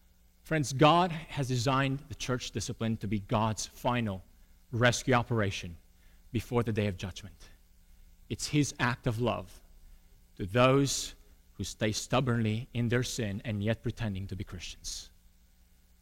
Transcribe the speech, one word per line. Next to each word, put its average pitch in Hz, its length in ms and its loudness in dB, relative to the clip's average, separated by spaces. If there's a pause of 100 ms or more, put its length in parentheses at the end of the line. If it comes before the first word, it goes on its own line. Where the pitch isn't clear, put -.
(440)
Friends, 151 280 0
God 156 400 6
has 143 380 -4
designed 135 580 2
the - 80 -10
church - 360 -4
discipline 113 460 -4
to 110 100 -8
be 107 120 0
God's 110 460 0
final 117 580 -2 (480)
rescue 123 420 4
operation 104 600 0 (560)
before 120 320 0
the 117 80 -2
day 104 160 2
of 95 100 -2
judgment. 92 380 -10 (960)
It's - 180 -6
his 147 320 2
act 120 260 0
of 113 160 0
love 95 300 -2 (840)
to 107 80 -6
those 131 680 4 (400)
who 101 100 -8
stay - 280 -2
stubbornly 117 840 0
in 120 160 0
their 123 140 2
sin 104 420 -4
and 104 180 -2
yet 110 200 0
pretending 101 440 -4
to 95 80 -10
be 92 80 -6
Christians. - 640 -12 (920)